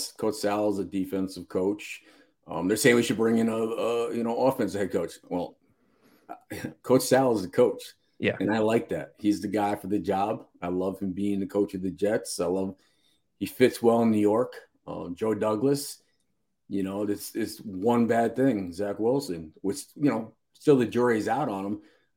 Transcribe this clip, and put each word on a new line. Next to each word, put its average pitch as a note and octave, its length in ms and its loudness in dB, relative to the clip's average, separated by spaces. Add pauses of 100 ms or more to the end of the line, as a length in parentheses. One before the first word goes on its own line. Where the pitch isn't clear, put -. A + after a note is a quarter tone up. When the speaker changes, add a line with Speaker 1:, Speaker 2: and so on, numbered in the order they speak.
(180)
Speaker 1:
Coach G#2+ 180 -2
Sal G#2 360 0
is G2 80 -2
a F#2+ 60 -4
defensive F#2+ 640 -4
coach. G2+ 520 -4 (460)
Um, E2 200 -4
they're G#2+ 100 2
saying A#2+ 180 6
we A#2 80 4
should A2+ 140 -2
bring A2+ 200 4
in A2+ 120 2
a, A2 80 -2
a, A2+ 580 -2
you A#2 80 -2
know, A#2+ 240 0
offensive G2+ 340 0
head F#2+ 100 -2
coach. E2+ 200 -4 (180)
Well, F2 280 -6 (720)
<laughs> - 540 -12
Coach C3 200 6
Sal B2 340 4
is F#2 60 -2
a F2+ 60 -8
coach. - 340 2 (340)
Speaker 2:
Yeah. G2 220 0
Speaker 1:
And G2 120 0
I A2 80 0
like A2 300 0
that. - 300 -6
He's G2+ 220 0
the G#2 80 -6
guy G#2 260 0
for G2 120 -10
the G2+ 120 -2
job. G2 460 -2 (160)
I F2 80 -6
love F#2 300 -2
him G2 120 -4
being G2+ 300 -2
the G2 40 -4
coach G2+ 280 0
of F#2+ 80 -6
the F#2 100 -2
Jets. G2+ 480 -2
I F2 60 0
love, F#2 300 -2 (640)
he G2+ 80 -4
fits A#2+ 380 2
well A#2 200 6
in A2+ 80 6
New G#2+ 80 2
York. G#2+ 360 2 (320)
Uh, F2 220 -8
Joe A2 240 -2
Douglas, A2 680 0 (680)
you G2 140 -2
know, G2 220 -4
this G#2 300 -6
is G#2+ 220 -6
one A2+ 500 0
bad A#2 280 2
thing, A2 360 0
Zach G2+ 280 -6
Wilson, G#2+ 520 -2 (100)
which, G2 180 -4 (160)
you C#3+ 140 2
know, A2+ 240 -4 (200)
still C#3+ 240 4
the B2 80 4
jury's A2 420 2
out - 220 -2
on G2 160 -6
him. G#2 160 -6 (360)